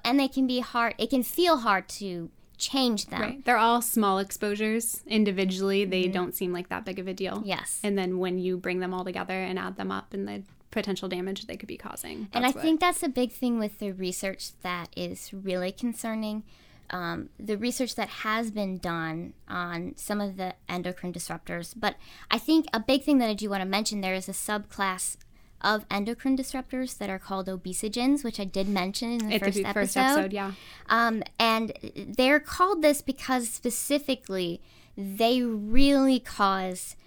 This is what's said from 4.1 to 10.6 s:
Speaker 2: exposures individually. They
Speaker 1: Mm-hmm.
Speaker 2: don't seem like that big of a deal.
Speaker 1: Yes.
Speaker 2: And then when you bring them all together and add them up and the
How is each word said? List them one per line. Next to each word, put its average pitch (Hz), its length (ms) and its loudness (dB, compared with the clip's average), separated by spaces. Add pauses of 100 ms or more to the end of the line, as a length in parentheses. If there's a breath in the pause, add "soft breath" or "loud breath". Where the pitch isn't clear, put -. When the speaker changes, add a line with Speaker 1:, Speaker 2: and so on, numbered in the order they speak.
Speaker 2:
exposures 214 880 -2
individually. 196 800 2
They 185 180 2
Speaker 1:
Mm-hmm. 185 80 0
Speaker 2:
don't 180 220 -2
seem 180 180 -2
like 180 160 -6
that 180 160 -6
big 190 140 -8
of 185 100 -6
a 185 60 -4
deal. 190 300 -4
Speaker 1:
Yes. - 380 -4
Speaker 2:
And 202 140 2
then 185 220 0
when 185 200 0
you 185 200 0
bring 185 220 -2
them 185 120 -2
all 180 120 -4
together 185 300 -6
and 185 240 -4
add 185 180 -8
them 190 140 -4
up - 240 -6
and 196 140 -4
the 202 140 -8 (280)